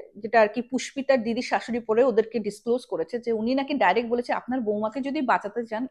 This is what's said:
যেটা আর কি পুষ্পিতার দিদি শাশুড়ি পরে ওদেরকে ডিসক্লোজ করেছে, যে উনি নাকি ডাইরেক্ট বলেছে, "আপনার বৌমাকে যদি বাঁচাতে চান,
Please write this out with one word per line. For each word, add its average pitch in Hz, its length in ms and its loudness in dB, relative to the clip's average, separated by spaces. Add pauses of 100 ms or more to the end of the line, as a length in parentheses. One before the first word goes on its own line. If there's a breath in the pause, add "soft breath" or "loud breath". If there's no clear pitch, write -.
(180)
যেটা 214 220 0
আর 214 100 6
কি 240 140 -4
পুষ্পিতার 262 580 0
দিদি 226 220 -2
শাশুড়ি 226 380 -2
পরে 220 220 2
ওদেরকে 220 360 2
ডিসক্লোজ 220 460 -2
করেছে, 165 340 -4
যে 233 140 -4
উনি 220 200 0
নাকি 277 220 0
ডাইরেক্ট 220 340 2
বলেছে, 240 240 -2
"আপনার 240 280 -4
বৌমাকে 214 400 -2
যদি 277 220 -4
বাঁচাতে 214 400 0
চান, 220 280 -6